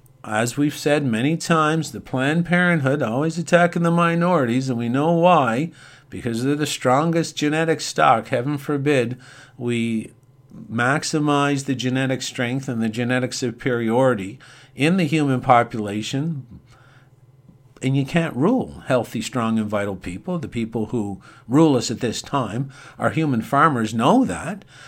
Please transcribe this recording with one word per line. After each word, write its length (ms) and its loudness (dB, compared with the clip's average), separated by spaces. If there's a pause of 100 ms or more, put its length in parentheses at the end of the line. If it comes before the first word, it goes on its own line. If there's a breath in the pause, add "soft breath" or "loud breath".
(240)
as 320 -2
we've 180 0
said 320 0
many 300 0
times, 560 0
the 80 -10
Planned 440 0
Parenthood 600 2
always 340 -2
attacking 460 2
the 80 4
minorities, 760 2
and 80 -2
we 120 -2
know 240 2
why. 580 4 (400 loud breath)
Because 320 -4
they're 140 0
the 100 -2
strongest 680 0
genetic 440 0
stock, 480 2
heaven 300 -2
forbid, 580 0 (400 loud breath)
we 540 -2 (600)
maximize 920 0
the 100 -2
genetic 460 -2
strength 480 -6
and 140 -4
the 80 0
genetic 420 -2
superiority 1080 0 (380 loud breath)
in 220 2
the 60 2
human 360 0
population. 1040 0 (1300 soft breath)
And 160 0
you 80 0
can't 320 -2
rule 500 0
healthy, 360 -2
strong, 360 -2
and 80 -2
vital 300 -2
people. 420 -8
The 100 -8
people 380 -4
who 360 -6 (260 loud breath)
rule 260 6
us 160 -2
at 100 -6
this 200 -4
time, 500 -4 (280 loud breath)
our 100 -2
human 320 0
farmers, 540 2
know 320 4
that. 400 -8 (220 loud breath)